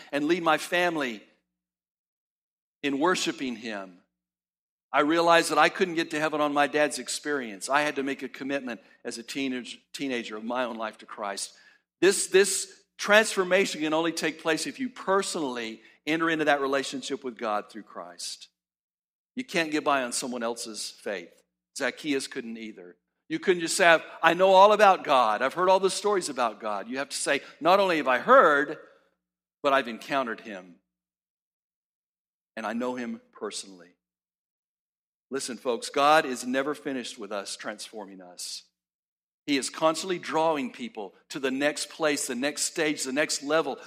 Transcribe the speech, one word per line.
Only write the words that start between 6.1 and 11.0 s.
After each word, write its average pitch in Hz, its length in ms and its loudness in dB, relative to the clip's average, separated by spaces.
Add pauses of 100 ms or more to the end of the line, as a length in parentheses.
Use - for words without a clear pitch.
to 151 80 -4
heaven 156 200 -2
on 147 140 0
my 143 140 4
dad's 147 300 0
experience. 123 720 -6
I 143 120 4
had 147 160 -2
to 139 60 -4
make 135 200 -6
a 123 60 -10
commitment 131 500 -8 (240)
as 117 140 -10
a 117 60 -12
teenage-, 127 560 -8 (140)
teenager 120 440 -6
of 107 60 -12
my 120 200 -4
own 117 140 -6
life 110 220 -8
to 110 60 -20